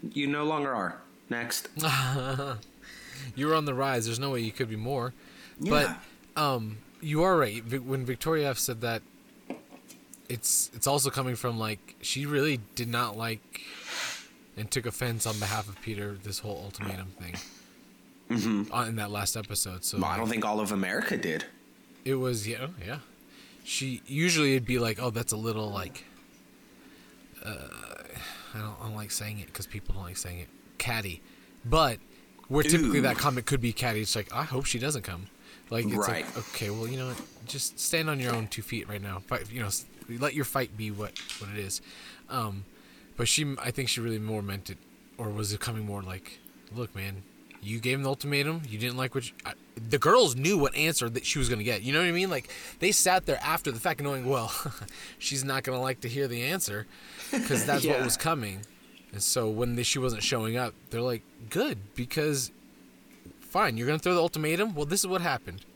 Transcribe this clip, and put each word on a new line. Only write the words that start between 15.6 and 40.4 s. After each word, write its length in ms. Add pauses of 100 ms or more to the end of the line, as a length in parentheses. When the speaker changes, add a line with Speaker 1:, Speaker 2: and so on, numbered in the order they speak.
Speaker 2:
of 140
Peter, 420
this 160
whole 260
ultimatum 420 (120)
thing. 160 (920)
Speaker 1:
Mm-hmm. 440
Speaker 2:
Uh, 120
in 120
that 140
last 260
episode. 460
So 140
Speaker 1:
Well, 120
I 80
don't 120
think 160
all 140
of 120
America 460
did. 280 (580)
Speaker 2:
It 120
was, 320
yeah, 200 (180)
yeah, 140 (680)
she, 400
usually 480
it'd 120
be 140
like, 220
"Oh, 80
that's 240
a 40
little, 340
like, 340 (1400)
uh, 60 (1040)
I 60
don't, 200
I 60
don't 100
like 160
saying 280
it 140
'cause 140
people 280
don't 80
like 140
saying 220
it, 100 (280)
catty." 440 (420)
But 360 (480)
where 160
typically 360
Speaker 1:
Ooh. 40
Speaker 2:
that 140
comment 280
could 160
be 120
catty, 280
it's 140
like, 180
"I 100
hope 220
she 140
doesn't 220
come." 260 (440)
Like, 140
it's 100
Speaker 1:
Right. 300
Speaker 2:
like, 120
"Okay, 320
well, 180
you 100
know 100
what? 140 (260)
Just 320
stand 300
on 100
your 160
own 120
two 140
feet 260
right 140
now. 180
Fight, 320
you 100
know, 60
s-, 180 (220)
let 280
your 100